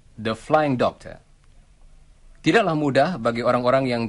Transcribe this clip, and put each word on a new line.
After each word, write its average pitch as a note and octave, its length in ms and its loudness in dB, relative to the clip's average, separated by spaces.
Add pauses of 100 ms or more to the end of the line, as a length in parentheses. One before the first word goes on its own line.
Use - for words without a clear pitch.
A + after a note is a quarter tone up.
(160)
the A2 160 -4
flying D3 440 0
doctor. F#2+ 440 -4 (1200)
Tidaklah F3 360 2
mudah C#3+ 340 2 (100)
bagi A#2 240 -2
orang-orang B2 440 2
yang A#2 200 -2